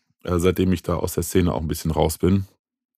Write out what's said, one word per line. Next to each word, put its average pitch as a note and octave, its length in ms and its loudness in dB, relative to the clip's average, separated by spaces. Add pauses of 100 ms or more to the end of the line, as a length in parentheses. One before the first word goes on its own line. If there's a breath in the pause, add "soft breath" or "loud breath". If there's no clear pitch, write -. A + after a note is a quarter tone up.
(240)
äh, F2+ 140 -2
seitdem F#2 360 2
ich F2+ 100 -2
da E2+ 120 -2
aus - 180 -4
der F2 100 -2
Szene F2 300 2
auch - 80 -4
ein D#2+ 60 -4
bisschen D2+ 220 -4
raus D#2 300 0
bin. G2 260 2 (520)